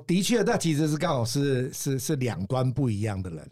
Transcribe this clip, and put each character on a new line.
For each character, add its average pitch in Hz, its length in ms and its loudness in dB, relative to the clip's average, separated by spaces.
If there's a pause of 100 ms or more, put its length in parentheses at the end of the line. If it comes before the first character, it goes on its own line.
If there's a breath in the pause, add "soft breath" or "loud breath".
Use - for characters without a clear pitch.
的 180 160 2
确， 208 200 4
那 214 160 2
其 165 160 2
实 151 120 2
是 151 120 0
刚 165 160 0
好 120 100 0
是， 131 480 0
是， 135 260 -2
是 151 200 -2
两 107 280 -2
端 127 240 0
不 127 200 0
一 101 120 0
样 98 220 -2
的 90 60 -8
人。 78 220 -12